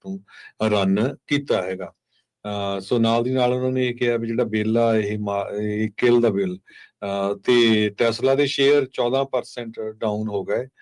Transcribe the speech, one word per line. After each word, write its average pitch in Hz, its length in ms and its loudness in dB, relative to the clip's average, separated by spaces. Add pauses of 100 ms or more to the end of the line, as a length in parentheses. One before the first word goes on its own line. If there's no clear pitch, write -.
ਨੂੰ 98 180 -10 (460)
ਰਨ 104 460 0 (100)
ਕੀਤਾ 139 360 -2
ਹੈਗਾ। 92 300 -8 (540)
ਅਹ, 101 340 -6
ਸੋ 120 180 0
ਨਾਲ 117 260 2
ਦੀ 127 60 -4
ਨਾਲ 127 220 2
ਉਹਨਾਂ 127 180 -2
ਨੇ 127 160 0
ਇਹ 123 80 -4
ਕਿਹਾ 120 220 0
ਵੀ 113 100 -4
ਜਿਹੜਾ 117 180 0
ਬਿੱਲ 110 340 0
ਆ, 117 180 2
ਇਹ 107 220 -2
ਮਾ-, 101 420 -4
ਇਹ 107 280 -2 (160)
kill 120 160 6
the 117 120 4
bill। 95 240 -2 (460)
ਅਹ, 98 320 -2
ਤੇ 110 540 4 (140)
Tesla 120 340 2
ਦੇ 143 100 2
ਸ਼ੇਅਰ 139 380 2
ਚੌਦਾਂ 127 400 -2
ਪਰਸੈਂਟ 117 560 -8
ਡਾਊਨ 107 480 -4
ਹੋ 101 160 -4
ਗਏ। 113 240 -2 (140)